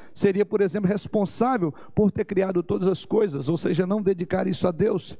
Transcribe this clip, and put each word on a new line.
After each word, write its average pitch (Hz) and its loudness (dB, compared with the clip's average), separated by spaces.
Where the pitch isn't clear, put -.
seria, 196 4
por 202 0
exemplo, 190 0
responsável 208 0
por 202 4
ter 220 -2
criado 190 0
todas 196 -2
as 185 -2
coisas, 147 0
ou 165 0
seja, 180 0
não 208 -2
dedicar 185 0
isso 180 0
a 180 2
Deus? 190 -2